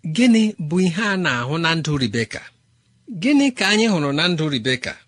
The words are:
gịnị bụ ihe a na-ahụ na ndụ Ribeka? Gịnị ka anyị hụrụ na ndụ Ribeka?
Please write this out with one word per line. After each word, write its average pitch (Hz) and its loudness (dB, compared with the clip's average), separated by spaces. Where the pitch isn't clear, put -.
gịnị 220 4
bụ 156 -4
ihe 180 0
a 202 -2
na-ahụ 135 -2
na 165 0
ndụ 151 -2
Ribeka? 117 -4
Gịnị 277 2
ka 254 -4
anyị 214 2
hụrụ 156 0
na 151 0
ndụ 165 0
Ribeka? 127 -4